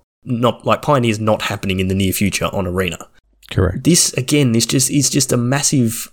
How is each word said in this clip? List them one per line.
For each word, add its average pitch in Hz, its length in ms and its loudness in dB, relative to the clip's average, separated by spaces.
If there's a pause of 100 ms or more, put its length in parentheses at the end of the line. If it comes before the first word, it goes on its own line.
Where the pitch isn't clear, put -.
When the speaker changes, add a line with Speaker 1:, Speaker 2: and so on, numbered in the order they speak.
(240)
Speaker 1:
not, 120 420 -2
like, 110 160 0
Pioneer's 120 380 2
not 107 240 0
happening 98 360 -4
in 92 80 0
the 95 60 0
near 95 200 0
future 87 380 -2
on 98 140 -4
Arena." 90 320 -4 (540)
Speaker 2:
Correct. 92 320 0
Speaker 1:
This, - 300 4
again, 131 400 2
this 117 120 2
just 135 240 0
is 143 180 2
just - 240 0
a 127 60 2
massive 123 760 0